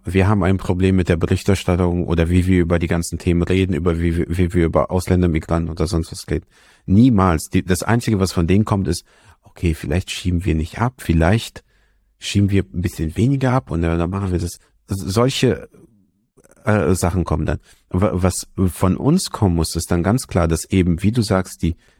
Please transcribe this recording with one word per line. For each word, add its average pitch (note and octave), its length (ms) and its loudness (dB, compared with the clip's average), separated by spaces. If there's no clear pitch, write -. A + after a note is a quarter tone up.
wir F#2 220 2
haben G#2 160 2
ein F#2+ 140 2
Problem F#2+ 400 0
mit F#2 120 0
der F2+ 80 4
Berichterstattung F2+ 920 0
oder E2 200 2
wie F2+ 180 2
wir F#2 140 4
über E2+ 200 2
die E2+ 80 -2
ganzen E2+ 300 -4
Themen F2 240 2
reden, F#2 300 0
über E2 280 0
wie, E2+ 280 0
wie F2+ 240 0
wir F2 120 2
über D2 260 0
Ausländer, F2+ 380 0
Migranten E2 420 -2
oder D#2+ 160 -4
sonst D#2+ 240 -2
was - 180 -16
reden.“ - 180 -4
Niemals. F#2+ 640 4
Die, F2+ 140 0
das F2 200 -2
Einzige, A2+ 340 0
was F#2 140 0
von E2+ 160 0
denen G2 160 4
kommt, G2 240 -2
ist, E2+ 160 -4
„Okay, - 320 -4
vielleicht - 360 -6
schieben F2+ 340 -4
wir E2 120 0
nicht D#2 240 -6
ab, B2 180 -2
vielleicht E2 640 0
schieben G2+ 320 0
wir G2 140 2
ein - 180 -8
bisschen E2 340 -4
weniger C3 360 0
ab B2+ 180 -2
und, E2+ 140 -2
äh, E2 120 0
dann E2+ 140 -2
machen G2 220 -4
wir F2+ 80 0
das.“ F2 180 -8
Solche, G2 800 -2
äh, F#2+ 320 2
Sachen F2+ 260 0
kommen D#2+ 240 -2
dann. D2+ 140 -4
Wa-, F#2 240 0
was F2+ 340 -2
von F2+ 300 0
uns D#3+ 340 0
kommen F#2 240 0
muss, D#2+ 220 -2
ist - 160 -4
dann F2 100 0
ganz G2+ 240 0
klar, E2+ 220 0
dass D#2+ 160 -2
eben, F2 400 0
wie G#2 80 2
du A#2+ 100 0
sagst, F#2+ 400 -2
die, E2 140 -2